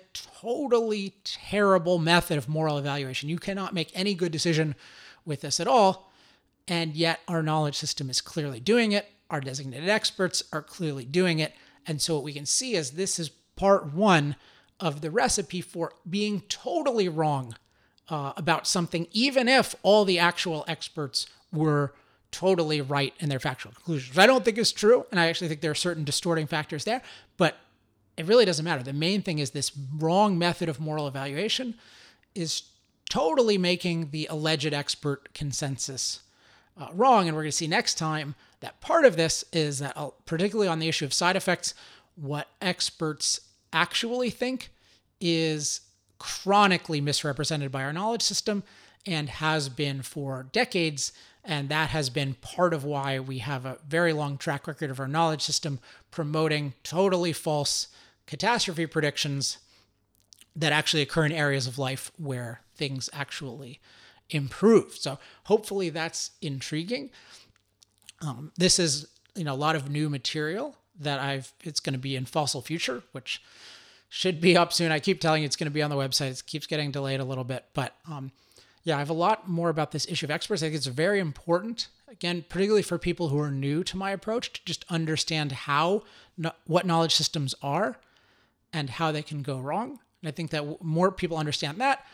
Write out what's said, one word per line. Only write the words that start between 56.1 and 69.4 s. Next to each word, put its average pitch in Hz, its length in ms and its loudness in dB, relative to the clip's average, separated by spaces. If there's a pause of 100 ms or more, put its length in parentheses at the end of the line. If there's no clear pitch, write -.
totally 180 500 2
false - 560 -2 (360)
catastrophe 175 640 -2
predictions 143 720 -2 (960)
that 151 160 2
actually 151 320 2
occur 156 220 2
in 147 60 2
areas 139 360 0
of 127 100 -8
life 131 400 -4
where 123 440 -8 (140)
things 135 380 -6
actually 135 680 -10 (520)
improve. 151 640 4
So - 260 -8 (240)
hopefully 196 480 0
that's 165 400 -6 (100)
intriguing. 170 720 -6 (1080)
Um, 147 360 -8
this 175 220 4
is, 147 280 0 (280)
you 180 80 -6